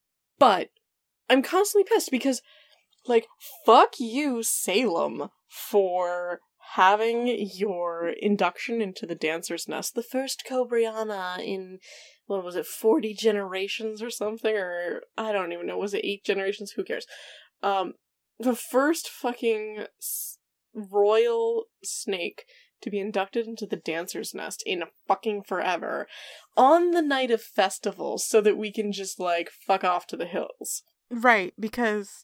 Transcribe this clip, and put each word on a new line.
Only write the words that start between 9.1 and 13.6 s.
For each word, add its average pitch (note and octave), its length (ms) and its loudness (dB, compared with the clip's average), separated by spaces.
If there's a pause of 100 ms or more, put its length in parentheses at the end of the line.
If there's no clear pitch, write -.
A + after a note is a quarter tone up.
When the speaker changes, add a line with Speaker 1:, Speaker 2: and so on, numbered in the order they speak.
Speaker 1:
Dancer's E3 540 -4
Nest, D3+ 260 -6
the A#3 80 -4
first C4 480 -6
Cobriana A3 880 -2
in, F#3+ 380 -8 (480)
what G3 160 -2
was F3 140 -8
it, E3 80 -2
forty A3 480 2
generations G#3 880 -2